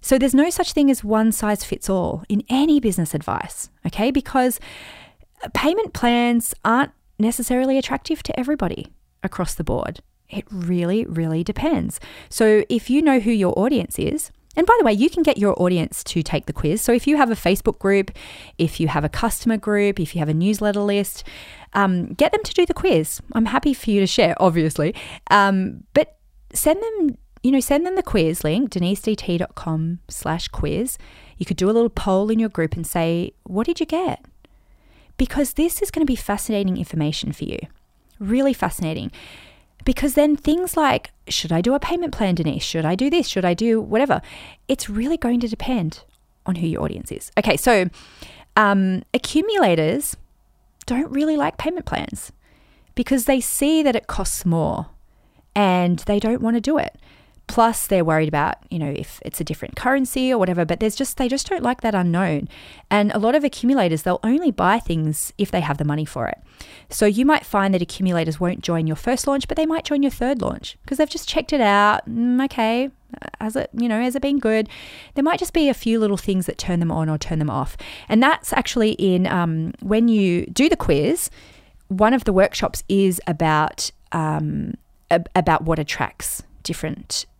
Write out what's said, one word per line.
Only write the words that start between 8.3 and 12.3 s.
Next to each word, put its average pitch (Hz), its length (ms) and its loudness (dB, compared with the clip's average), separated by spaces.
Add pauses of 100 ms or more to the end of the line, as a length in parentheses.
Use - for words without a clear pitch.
everybody 254 500 -4 (360)
across - 320 -4
the - 80 -6
board. - 380 -4 (260)
It 208 240 -8
really, 180 540 -2
really 165 400 -2
depends. - 560 -2 (260)
So 214 400 4